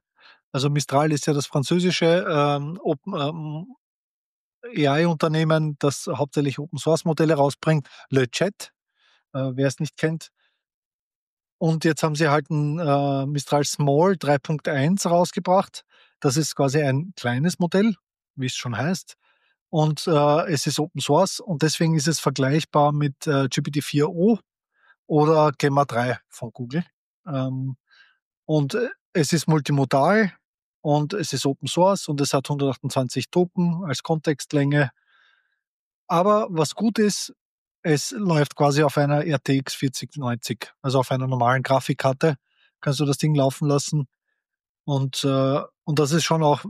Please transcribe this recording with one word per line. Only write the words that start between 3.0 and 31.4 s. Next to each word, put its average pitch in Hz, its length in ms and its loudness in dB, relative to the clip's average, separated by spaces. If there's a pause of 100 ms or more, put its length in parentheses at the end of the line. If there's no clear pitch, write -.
ähm, 156 640 -6 (1120)
A-I-Unternehmen, 156 920 0
das - 340 -2
hauptsächlich 143 460 -2
Open-Source-Modelle 156 800 0
rausbringt. 143 520 0 (220)
Le 131 180 2
Chat, - 440 -4 (640)
äh, 135 200 -4
wer 135 140 0
es 131 120 -4
nicht 151 180 -6
kennt. 160 320 -4 (1300)
Und 160 280 0
jetzt 160 180 0
haben 156 120 0
sie 156 120 2
halt 147 220 0
ein, 147 300 -2
äh, 143 460 0
Mistral 147 380 0
Small 147 540 2
drei 143 200 0
Punkt 151 300 -4
eins 160 380 0
rausgebracht. 180 800 0 (360)
Das 135 160 0
ist 147 200 -2
quasi 143 280 0
ein 143 320 -2
kleines 127 440 -2
Modell, 190 360 2 (400)
wie 131 120 -4
es - 80 -6
schon 120 220 -8
heißt. 156 380 -6 (540)
Und, 156 380 0
äh, 151 440 2
es 147 160 -2
ist 147 120 -2
Open 147 220 -6
Source 165 380 2
und 156 220 -6
deswegen 160 340 2
ist 147 120 0
es 160 120 0
vergleichbar 147 720 2
mit, 147 360 -2
äh, 135 220 2
G - 120 -4
P 147 100 -4
T 147 100 -4
vier 147 280 0
O 190 300 2 (680)
oder 151 500 4
Gemma 139 280 2
drei 120 420 -2
von - 240 -14
Google. 127 320 -6 (420)
Ähm, 131 520 -6 (680)
und, 147 300 0
äh, 247 140 -2 (240)
es 160 180 2
ist 160 160 0
multimodal 151 840 2 (480)
und 147 320 0
es 165 180 -4
ist 139 140 -2